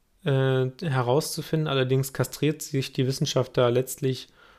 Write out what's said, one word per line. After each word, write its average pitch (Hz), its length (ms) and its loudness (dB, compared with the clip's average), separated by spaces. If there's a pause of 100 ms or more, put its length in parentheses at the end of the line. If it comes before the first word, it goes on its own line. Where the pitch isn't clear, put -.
(240)
äh, 131 420 2 (160)
herauszufinden. 151 840 0
Allerdings 135 440 0
kastriert 147 480 -2
sich - 320 -4
die 131 140 0
Wissenschaft 135 500 -2
da 123 120 6
letztlich 127 600 -2 (300)